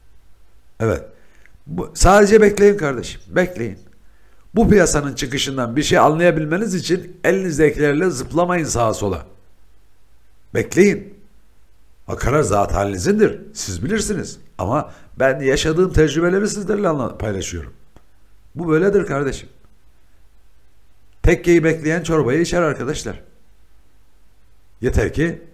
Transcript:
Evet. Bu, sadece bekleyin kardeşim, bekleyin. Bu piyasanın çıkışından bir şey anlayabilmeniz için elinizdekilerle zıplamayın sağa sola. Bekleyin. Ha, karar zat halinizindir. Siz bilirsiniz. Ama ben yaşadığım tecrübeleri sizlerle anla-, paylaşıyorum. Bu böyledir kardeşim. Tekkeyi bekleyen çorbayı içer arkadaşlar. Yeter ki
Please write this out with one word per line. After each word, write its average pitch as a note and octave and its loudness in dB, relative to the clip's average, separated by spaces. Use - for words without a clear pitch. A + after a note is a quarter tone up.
Evet. G#2+ -2
Bu, E3+ -8
sadece G#3 6
bekleyin G3+ 4
kardeşim, C3+ -6
bekleyin. A#2 -4
Bu A3+ 4
piyasanın D3 2
çıkışından C3 -6
bir D3 0
şey - 0
anlayabilmeniz D#3+ 2
için E3+ -4
elinizdekilerle D#3 0
zıplamayın D#3 -2
sağa A#2 0
sola. F#2+ -6
Bekleyin. E3+ 0
Ha, F#2 -10
karar C3 0
zat G2+ 0
halinizindir. G2+ 0
Siz F#2 -8
bilirsiniz. G3 -6
Ama A2 -4
ben C3 0
yaşadığım D#3 0
tecrübeleri E3 2
sizlerle G3+ -4
anla-, C#3 -4
paylaşıyorum. F2+ -8
Bu E3 -6
böyledir F3+ 2
kardeşim. C#3 -6
Tekkeyi E3+ 4
bekleyen D#3+ -2
çorbayı D#3 0
içer F3 -2
arkadaşlar. C3+ -6
Yeter A2+ 0
ki D#3+ -4